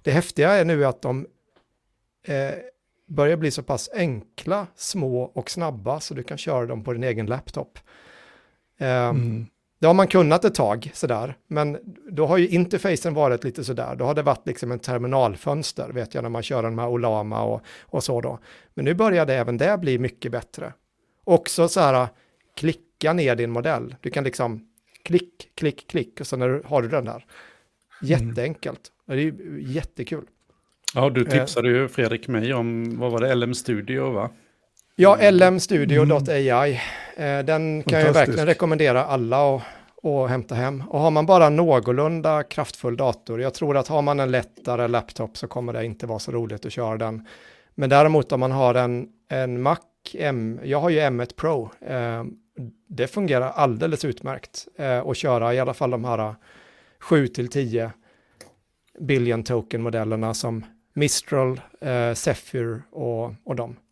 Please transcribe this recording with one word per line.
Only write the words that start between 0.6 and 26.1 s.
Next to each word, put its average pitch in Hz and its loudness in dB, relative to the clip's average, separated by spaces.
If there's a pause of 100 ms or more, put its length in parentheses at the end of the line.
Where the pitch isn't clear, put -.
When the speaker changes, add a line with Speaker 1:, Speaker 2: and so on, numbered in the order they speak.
Speaker 1:
nu 151 2
att 127 -2
de, 135 -4 (1000)
eh, 139 -4 (560)
börjar 151 2
bli 156 -2
så 127 -8
pass - -6
enkla, 175 -4
små 131 -4
och - -8
snabba 143 -6
så - -10
du 131 -8
kan 147 -12
köra 127 -2
dem 117 -8
på 127 -6
din 120 -4
egen 113 -2
laptop. 135 -8 (1000)
Eh, 135 -4 (220)
Speaker 2:
Mm. 117 -2 (340)
Speaker 1:
det 156 4
har 170 8
man 190 6
kunnat 170 6
ett 220 2
tag 117 0
sådär, 120 -4 (100)
men 151 -2 (340)
då 156 0
har 170 2
ju 180 4
interfacen 175 0
varit 135 2
lite 135 -6
sådär. 123 -6
Då 127 -4
har 147 0
det 151 0
varit 139 0
liksom 127 -6
en 120 -6
terminalfönster, 127 -2
vet 120 -8
jag, 127 -4
när 117 -8
man 117 -6
kör 127 -4
den 113 -4
med 120 -4
Olama 110 -2
och, 110 -2 (200)
och - -6
så 120 -2
då. 123 -8 (340)
Men 139 -6
nu 156 2
börjar 180 4
det, 135 0
även 120 -2
det 185 2
bli 139 0
mycket 123 -6
bättre. - -10 (500)
Också 170 2
så 190 0
här, 131 4 (480)
klicka 156 -2
ner 139 2
din 117 -2
modell. 123 -4
Du 123 -8
kan 143 -4
liksom 117 -4 (360)
klick, - -2
klick, - -4
klick - -6